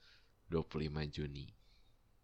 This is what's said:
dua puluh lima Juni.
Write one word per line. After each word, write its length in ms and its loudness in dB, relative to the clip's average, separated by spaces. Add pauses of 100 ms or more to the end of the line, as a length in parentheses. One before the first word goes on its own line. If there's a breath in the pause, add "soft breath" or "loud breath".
(500 soft breath)
dua 160 4
puluh 240 0
lima 160 0
Juni. 400 -2 (800 soft breath)